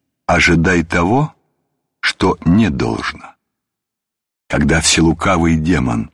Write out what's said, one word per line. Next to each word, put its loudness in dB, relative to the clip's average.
ожидай 2
того, -2
что -2
не 4
должно». -6
Когда 0
вселукавый 2
демон, -2